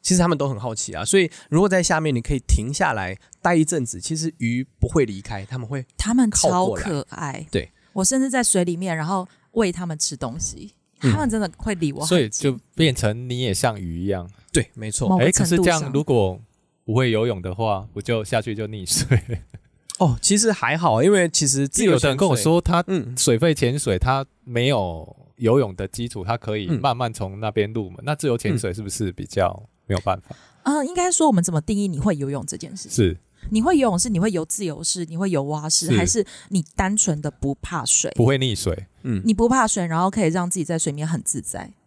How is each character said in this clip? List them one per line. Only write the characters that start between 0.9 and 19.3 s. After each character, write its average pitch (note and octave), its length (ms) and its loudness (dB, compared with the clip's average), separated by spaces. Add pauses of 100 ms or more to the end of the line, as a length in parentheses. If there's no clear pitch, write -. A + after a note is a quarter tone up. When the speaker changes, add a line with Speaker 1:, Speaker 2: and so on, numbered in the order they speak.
Speaker 1:
啊， D#2+ 100 -6
所 G3 160 4
以 E3+ 100 2 (200)
如 D#3 100 4
果 G3+ 80 6
在 F#3 160 2
下 D#3+ 160 2
面 D3+ 160 0
你 A#2 60 -2
可 D3 120 -4
以 C3 140 -2
停 B2 260 2
下 D3+ 200 0
来 F#2+ 240 -6 (240)
待 F3 160 4
一 D#3 80 4
阵 D3 200 -2
子， F2+ 140 -10
其 D#3+ 160 -6
实 D#3+ 220 -4
鱼 A#2+ 280 -2 (140)
不 - 80 2
会 D#3 160 4
离 G#2 160 -2
开， G2+ 260 -10
他 C3 120 -10
们 A#2 100 -8
会 C3 180 -8 (120)
Speaker 2:
他 A3 160 0
们 A#3+ 180 4
超 - 180 2
Speaker 1:
靠 F3+ 180 2
过 F#3 100 -2
来。 F3 80 -6
Speaker 2:
可 D3+ 240 -4
爱。 C#3+ 420 -10
Speaker 1:
对。 - 180 -4 (220)
Speaker 2:
我 F#3+ 140 -2
甚 C4 160 2
至 C4+ 80 0
在 B3+ 120 2
水 F#3 220 2
里 F3 140 -2
面， F3+ 180 -4
然 D#3 100 -4
后 F#3 220 -4 (240)
喂 A3 180 0
他 F3 160 -8
们 D#3 140 -8
吃 - 160 -2
东 B2+ 240 -8
西， - 320 -10 (300)
Speaker 1:
嗯。 B2+ 100 4
Speaker 2:
他 G#2+ 60 2
们 D4 120 0
真 A3 120 0
的 F3+ 160 -4
会 G#3+ 180 -4
离 D#3+ 160 -2
我 C#3 80 -10
很 D3+ 80 -6
近。 - 0 -
Speaker 3:
所 F3 140 4
以 A2 80 0
就 C3 280 -2 (160)
变 D#3 220 2
成 A#2+ 340 -2
你 B2 120 -4
也 A#2+ 120 0
像 A2+ 240 0
鱼 E2+ 260 -6
一 - 20 -4
样。 F#2 200 -2 (280)
Speaker 1:
对， - 200 0
没 G#2+ 160 -10
错。 B2+ 200 -2
Speaker 2:
某 F#3 80 4
个 C#3 120 6
程 F#3 40 2
度 - 40 2
上。 F3 120 2
Speaker 3:
诶， - 0 -
可 F3 80 4
是 F#3+ 40 4
这 F3 80 4
样 D3+ 240 0
如 C#3+ 80 2
果 G#2 380 2 (460)
不 A2+ 80 -2
会 B2 180 4
游 A2 160 2
泳 G2 140 -2
的 F2+ 120 -6
话， G#2 400 -2
不 G#2 80 -8
就 A2+ 220 -2
下 A2 180 0
去 G#2+ 140 -6
就 G#2+ 140 -6
溺 G2+ 200 -10
水？ - 320 2 (760)